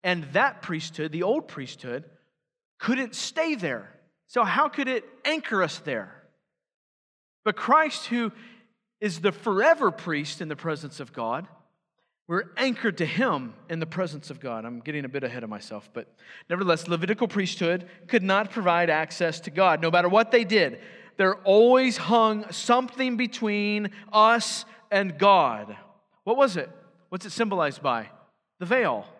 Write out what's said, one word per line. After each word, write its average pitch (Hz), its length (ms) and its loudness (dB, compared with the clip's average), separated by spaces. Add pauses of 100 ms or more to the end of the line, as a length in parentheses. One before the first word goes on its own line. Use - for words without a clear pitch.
And 180 300 -2
that 254 300 0
priesthood, 160 500 -8
the 170 120 -4
old 285 220 -2
priesthood, 131 580 -12 (760)
couldn't 247 360 -2
stay 320 400 -4
there. 131 380 -6 (360)
So 240 160 2
how 233 240 2
could 277 200 -4
it 254 160 -2 (200)
anchor 254 380 -2
us 160 180 -2
there? 110 420 -8 (1200)
But 208 100 -2
Christ, 302 520 0
who 233 260 -2 (680)
is 180 220 -4
the 190 100 2
forever 233 600 2
priest 151 500 -6
in 160 80 -8
the 151 80 -8
presence 151 420 -8
of 131 140 -14
God, 127 340 -6 (840)
we're 180 160 -2 (120)
anchored 233 420 -2
to 170 80 -2
him 147 460 -2 (160)
in 165 100 -8
the 160 80 -6
presence 160 440 -8
of 131 100 -14
God. 117 240 -8
I'm 120 160 -12
getting 147 240 -8
a 131 40 -10
bit 131 140 -8
ahead 120 220 -8
of 110 60 -12
myself, 104 420 -14
but - 200 -14 (360)
nevertheless, 175 400 0
Levitical 185 400 -2
priesthood 180 600 -2 (200)
could 226 140 2
not 196 280 2
provide 175 380 2
access 160 520 -2
to - 100 -12
God. 165 320 4
No 165 80 2
matter 175 180 4
what 226 220 4
they 233 140 6
did, 175 360 2 (380)
there 190 240 4
always 240 560 6
hung 214 520 2
something 247 680 -2
between 208 720 -2 (220)
us 220 520 4 (260)
and 196 280 -2
God. 123 580 4 (480)
What 233 140 0
was 247 180 4
it? 139 140 -6 (380)
What's 180 160 -10
it 196 60 -14
symbolized 185 500 -2
by? 117 300 -2 (480)
The 180 80 -10
veil. 170 400 0 (140)